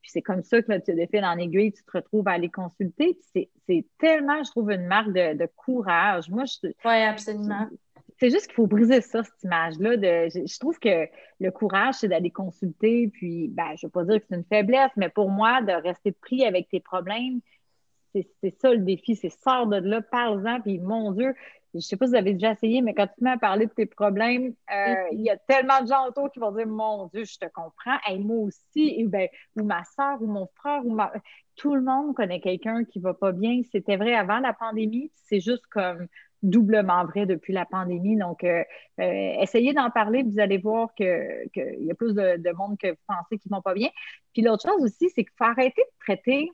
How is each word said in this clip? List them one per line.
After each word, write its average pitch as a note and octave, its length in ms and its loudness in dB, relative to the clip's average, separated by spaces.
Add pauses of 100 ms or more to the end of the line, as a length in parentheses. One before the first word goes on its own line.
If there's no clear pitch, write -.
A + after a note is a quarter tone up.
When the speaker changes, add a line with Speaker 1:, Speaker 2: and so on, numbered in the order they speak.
Speaker 1:
Puis - 100 -20
c'est - 120 -6
comme F#3 200 -4
ça A#3 200 2
que A3+ 80 -4
là, F#3+ 100 0
tu, F#3 140 -2
de E3 120 0
fil G3+ 180 -2
en E3+ 120 0
aiguille, F3+ 360 0
tu - 120 -18
te - 80 -20
retrouves G3 360 -2
à F#3 40 2
aller F3 160 -2
consulter. G3 640 -2
Puis - 200 -16
c'est, - 160 -2 (160)
c'est F3 180 2 (140)
tellement, D#4 440 2
je B3+ 80 -10
trouve, G#3+ 200 -2
une F#3 160 -2
marque G#3 260 0
de, F3 240 2
de E3 180 -2
courage. F#3 760 0
Moi, A3+ 160 -4
je - 220 -8 (200)
Speaker 2:
Ouais, A3+ 160 4
absolument. G#3+ 640 -4 (500)
Speaker 1:
c'est B3 120 6
juste F4+ 160 2
qu'il - 80 -20
faut A3+ 120 4
briser A3+ 360 6
ça, A3+ 200 -4
cette - 220 -14
image-là. E3+ 540 0
De, E3+ 320 2
je, D#3+ 160 -6
je - 120 -12
trouve D#4+ 200 -4
que F3 280 2 (340)
le F#3 100 0
courage, G#3 460 0
c'est G#3+ 120 -2
d'aller F3 220 0
consulter. G#3 760 0
Puis, E3+ 400 -6
ben, D#3 280 -6
je E3 100 -12
veux D3+ 40 -10
pas F3+ 140 -2
dire G#3 160 2
que - 80 -20
c'est F3+ 80 -6
une E3+ 80 -6
faiblesse, A#3+ 520 2
mais F#3 140 0
pour G3+ 180 0
moi, A3 320 2
de G3 120 0
rester F3 400 -2
pris B3+ 320 -2
avec F#3 260 0
tes F3+ 100 -2
problèmes, A3+ 600 -6 (720)
c'est, F#3+ 120 -2 (140)
c'est F#3 180 -6
ça C4 140 4
le A#3+ 60 4
défi. F#3+ 380 -2
C'est F3+ 120 -8
sors B3+ 380 0
de G3+ 100 2
là, G3 240 0
parle-en. A3+ 600 -2
Puis, G3 160 -4
mon G#3 340 -4
Dieu, B3+ 220 -2 (400)
je E3+ 60 -6
sais - 180 -8
pas C4 80 2
si A#3+ 60 2
vous B3 40 4
avez G3+ 160 4
déjà G#3 200 0
essayé, A3+ 280 0
mais A3 140 0
quand G3+ 120 2
tu G3+ 120 -14
te A#3+ 60 -2
mets B3+ 80 2
à B3 40 0
parler G#3+ 300 2
de G#3+ 60 -6
tes A3 120 0
problèmes, A#3 680 0 (180)
euh, - 20 -4 (120)
Speaker 2:
Mm-hmm. F#3+ 260 0
Speaker 1:
il G#3+ 80 -6
y A3 80 0
a G3+ 80 2
tellement C4+ 460 4
de A3+ 60 -4
gens C4 200 2
autour C#4 220 -4
qui C4+ 80 -20
vont A3 140 -2
dire, « A3 160 -4
Mon G#3+ 400 -4
Dieu, G#3+ 160 -10
je - 120 -16
te - 160 -10
comprends. - 540 -6
Hey, F#3+ 120 -4
moi G#3+ 280 -2
aussi. » - 520 -2
Et A3+ 60 2
ben, F#3+ 240 0 (280)
ou G#3+ 80 -4
ma F3+ 200 -4
sœur, C#4 380 -4
ou A3+ 40 -4
mon G3+ 280 -4
frère, C#4+ 320 -4
ou A3+ 80 -2
ma... G#3+ 180 -2 (420)
tout D4 200 -2
le C4 80 2
monde C4 320 0
connaît F3+ 260 -2
quelqu'un A3 440 -2
qui - 140 -10
va F3+ 140 -2
pas F#3+ 200 0
bien. A3+ 280 0 (100)
C'était G3+ 260 0
vrai A3 180 2
avant G#3 240 2
la B3+ 160 0
pandémie, A3+ 580 -4 (140)
c'est G3+ 140 0
juste A#3 260 -4
comme F3+ 400 -4 (360)
doublement G3 600 4
vrai G3 220 -2
depuis F#3 260 -2
la F#3 140 -4
pandémie. F#3 500 -2
Donc, F3 280 -4
euh, E3+ 200 2 (360)
euh, F#3 400 -2
essayez A#3+ 340 2
d'en B3+ 160 2
parler, A3+ 320 2
vous G#3 160 -2
allez G3 200 2
voir A3 360 -2
que, F3+ 540 -2
que C#3 300 -6
il - 60 -8
y D#3+ 60 -4
a F3+ 40 -2
plus A3+ 200 -2
de, F#3 240 2
de F3 140 -2
monde G3 260 -6
que G3 100 -4
vous E3 180 -8
pensez F#3+ 320 -6
qui F#3+ 120 -12
vont G3 120 -4
pas F#3+ 120 -2
bien. A3 140 -2 (440)
Puis A3+ 100 2
l'autre A3 240 4
chose F#4 160 2
aussi, C4+ 280 2
c'est A3+ 140 0
qu'il - 120 -14
faut - 80 0
arrêter B3+ 380 4
de - 220 -2
traiter C4+ 500 0